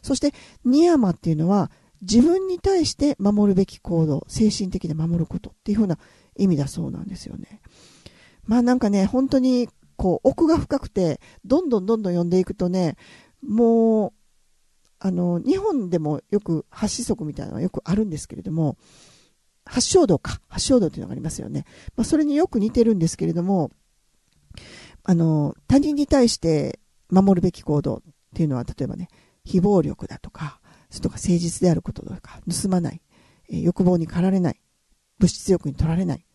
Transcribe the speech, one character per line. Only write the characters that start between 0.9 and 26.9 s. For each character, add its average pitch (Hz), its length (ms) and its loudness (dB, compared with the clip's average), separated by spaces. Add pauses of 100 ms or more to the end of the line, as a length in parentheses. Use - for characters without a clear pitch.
マ 202 120 4
っ - 80 -2
て 160 120 -4
い - 20 2
う 156 40 0
の 160 120 0
は、 196 220 2 (320)
自 214 180 4
分 359 260 4
に 359 120 -4
対 381 260 2
し - 100 -4
て 285 240 0
守 208 340 2
る - 20 2
べ 190 100 2
き - 140 -10
行 170 260 0
動、 147 240 -2
精 214 220 2
神 196 200 -6
的 180 160 -8
な 160 80 -4
守 165 260 -2
る 156 60 -2
こ - 120 -10
と - 120 -14
っ - 20 -20 (120)
て 208 80 -4
い 202 40 0
う - 20 0
ふ 226 60 2
う - 20 0
な 170 120 -2 (380)
意 196 100 0
味 175 120 2
だ 139 100 -2
そ - 200 -8
う - 20 -8
な - 80 -10
ん - 100 -12
で 180 80 -12
す - 80 -16
よ - 140 -14
ね。 - 240 -20 (840)
ま 226 140 2
あ、 247 40 2
な 247 120 4
ん 254 40 0
か 214 120 0
ね、 196 160 2
本 262 240 0
当 269 80 2
に、 254 320 0 (260)
こ 180 260 0
う、 - 60 4
奥 320 180 2
が 330 120 4
深 - 200 -4
く - 120 -8
て、 170 320 -2 (240)
ど 277 160 2
ん 311 80 -4
ど 226 100 2
ん 185 60 -8
ど 226 100 0
ん 220 60 -6
ど 190 80 -2
ん - 20 -2
読 175 140 0
ん - 20 -4
で 185 100 2
い 185 60 2
く - 100 -8
と 180 140 -4
ね、 180 280 -2 (460)
も 226 680 2
う、 - 40 -12 (840)
あ 190 120 -4
の、 175 300 -2
日 339 160 0
本 349 320 -2
で 170 100 0
も 151 300 -2
よ 202 120 0
く、 165 280 -4
八 - 340 -6
子 - 20 -6
則 - 200 -4
み 151 80 -8
た 143 120 -10
い - 20 -12
な - 60 -12
の - 40 -10
が 113 60 -6
よ 180 80 -4
く 170 120 -8
あ 165 120 -2
る 220 100 0
ん 196 60 -6
で 151 80 -8
す - 100 -14
け - 80 -16
れ - 60 -16
ど 151 100 -8
も、 156 240 -2 (920)
八 247 140 -2
正 349 240 4
道 180 120 4
か。 - 300 -8
八 - 160 -8
正 254 160 4
道 170 80 0
っ - 20 -2
て - 60 -16
い - 40 -10
う - 20 -8
の 180 60 -12
が - 40 -8
あ - 20 -8
り - 60 -10
ま 156 100 -6
す - 100 -12
よ - 80 -10
ね。 143 160 -8 (320)
ま - 60 -2
あ、 - 20 2
そ 330 120 0
れ 302 80 2
に 294 100 0
よ 330 140 2
く 240 100 -4
似 208 120 0
て 233 120 2
る 220 120 4
ん 190 40 -2
で 165 80 2
す - 100 -4
け 160 100 -4
れ 165 60 -2
ど 170 100 -2
も、 185 280 0 (1300)
あ 185 100 2
の、 160 400 2 (120)
他 262 120 6
人 294 160 0
に 285 120 -2
対 262 220 4
し - 100 -2
て 156 420 -2 (300)